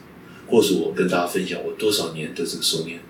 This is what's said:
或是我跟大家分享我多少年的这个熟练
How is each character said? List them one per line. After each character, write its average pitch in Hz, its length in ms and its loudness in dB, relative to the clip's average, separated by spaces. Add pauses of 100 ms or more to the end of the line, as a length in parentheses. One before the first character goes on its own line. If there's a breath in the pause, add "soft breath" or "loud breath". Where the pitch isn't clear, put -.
(460 loud breath)
或 110 160 6
是 92 120 4
我 80 200 2
跟 92 140 2
大 87 140 2
家 87 40 0
分 92 180 -2
享 - 160 -4
我 82 120 -6
多 107 180 2
少 - 220 0
年 - 200 -8
的 - 140 -4
这 - 100 -8
个 - 60 -6
熟 - 220 0
练 - 260 -10